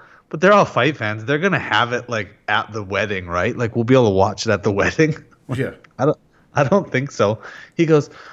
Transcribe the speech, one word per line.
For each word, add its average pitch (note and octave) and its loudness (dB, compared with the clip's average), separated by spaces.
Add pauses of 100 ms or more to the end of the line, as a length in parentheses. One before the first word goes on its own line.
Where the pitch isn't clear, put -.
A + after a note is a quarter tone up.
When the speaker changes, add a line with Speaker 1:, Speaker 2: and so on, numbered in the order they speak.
(300)
Speaker 1:
but D#3 -8
they're F#3+ 6
all G3 4
fight C3+ 0
fans. A2 -6
They're C#3+ -2
gonna E3+ 0
have A#2 0
it, A#2+ -6
like, G#2+ -4 (180)
at G#2 -2
the A2 -6
wedding, G2 -4
right? F2 -2
Like, A#2 -4
we'll A#2 0
be A#2+ 2
able B2+ 6
to G2 2
watch G2+ 0
it A2 2
at G2+ -2
the A2+ 0
<laughs> G2 0
wedding." D#3 0 (380)
Speaker 2:
Yeah. A#2+ -6 (280)
Speaker 1:
"I C3 0
don't, D3+ 0 (380)
I D3 2
don't F#3 0
think C3+ -4
so." G#2+ 0 (360)
He E3+ 2
goes, D3+ 2 (220)